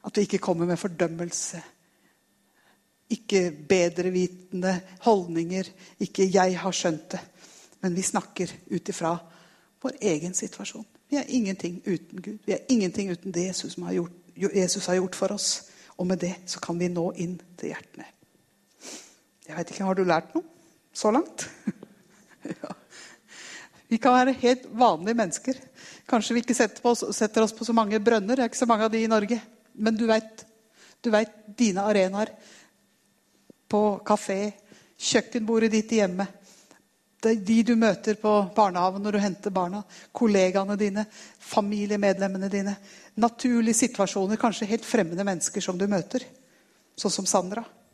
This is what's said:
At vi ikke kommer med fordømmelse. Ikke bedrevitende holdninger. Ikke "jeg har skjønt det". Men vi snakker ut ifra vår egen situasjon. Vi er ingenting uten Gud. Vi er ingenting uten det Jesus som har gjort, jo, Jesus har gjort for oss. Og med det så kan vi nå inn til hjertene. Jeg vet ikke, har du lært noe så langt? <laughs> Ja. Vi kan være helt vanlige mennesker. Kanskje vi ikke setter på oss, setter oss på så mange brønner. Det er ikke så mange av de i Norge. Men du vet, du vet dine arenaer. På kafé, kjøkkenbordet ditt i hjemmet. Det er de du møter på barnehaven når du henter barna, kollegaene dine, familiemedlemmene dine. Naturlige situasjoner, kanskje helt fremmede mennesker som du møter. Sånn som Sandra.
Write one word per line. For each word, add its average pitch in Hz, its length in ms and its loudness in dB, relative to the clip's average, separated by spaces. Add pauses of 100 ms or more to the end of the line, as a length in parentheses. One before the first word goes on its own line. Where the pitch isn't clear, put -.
At - 120 -6
vi 208 100 2
ikke 190 160 -4
kommer 175 280 0
med 170 80 0
fordømmelse. 170 840 -6 (1500)
Ikke 185 340 0 (200)
bedrevitende 180 1120 0 (260)
holdninger. 180 640 0 (280)
Ikke - 320 0
"jeg 185 280 4
har 175 140 -4
skjønt 160 400 -2
det". 180 80 -8 (640)
Men 180 140 -2
vi 190 60 -2
snakker - 500 -4 (180)
ut 185 180 -4
ifra 175 280 -2 (640)
vår - 180 -8
egen 175 340 -2
situasjon. - 520 -8 (240)
Vi 285 100 0
er - 80 -8
ingenting 190 580 -2
uten 185 360 -6
Gud. 208 240 -12
Vi 202 60 0
er - 160 -4
ingenting 196 420 0
uten 175 240 -8
det 180 160 -2
Jesus - 240 -8
som 180 80 -10
har 175 100 -6
gjort, 175 200 -2 (240)
jo, 196 180 -2
Jesus 185 320 0
har 180 80 0
gjort 185 220 -2
for 196 200 -2
oss. - 140 -2 (480)
Og 180 80 -2
med 180 160 0
det 175 120 -4 (120)
så - 140 -10
kan 170 180 -6
vi 180 100 0
nå 175 220 -2 (100)
inn 175 160 -6 (220)
til - 160 -8
hjertene. - 320 -16 (1400)
Jeg 160 140 -16
vet 170 120 -8
ikke, - 140 -8
har 190 140 0
du 185 100 2
lært 165 260 2
noe 339 100 -2 (480)
så 214 220 0
langt? - 340 -2 (160)
<laughs> - 180 -8 (640)
Ja. - 300 -10 (1120)
Vi 226 80 0
kan 254 160 6
være 254 240 6
helt 254 300 2 (100)
vanlige 214 400 4
mennesker. 226 420 -2 (500)
Kanskje 233 280 2
vi 240 60 2
ikke 226 140 0
setter - 280 0
på 240 80 6
oss, - 120 0 (120)
setter 220 280 2
oss 220 120 -2
på 233 80 -8
så 240 80 -2
mange 220 320 2
brønner. 226 320 2
Det 262 80 2
er 226 60 -2
ikke - 100 -8
så 240 80 2
mange 220 160 4
av 220 80 0
de 226 80 0
i 226 80 0
Norge. 220 300 2 (420)
Men 220 160 2
du 233 80 0
vet, 220 400 0 (560)
du 240 120 -2
vet 220 200 2 (240)
dine 202 320 2
arenaer. 202 460 0 (1300)
På 208 360 2
kafé, 208 340 0 (640)
kjøkkenbordet 226 720 0
ditt 220 240 0
i 208 60 4
hjemmet. 190 380 -2 (760)
Det 226 160 0
er 214 160 -2
de 226 80 4 (140)
du - 100 6
møter 214 400 2
på 214 120 2 (200)
barnehaven 185 480 2
når 208 160 -2
du 196 60 2
henter 196 320 -4
barna, 185 260 -2 (320)
kollegaene 196 640 2
dine, 208 300 -2 (340)
familiemedlemmene 202 1120 0
dine. 202 240 -2 (400)
Naturlige 233 720 2
situasjoner, 202 540 0
kanskje 214 280 0
helt 220 160 -2
fremmede 185 400 0
mennesker 190 400 -4
som 180 160 -4
du 202 80 2
møter. 208 380 -2 (760)
Sånn 202 140 -2
som 190 160 -2
Sandra. 202 340 0 (300)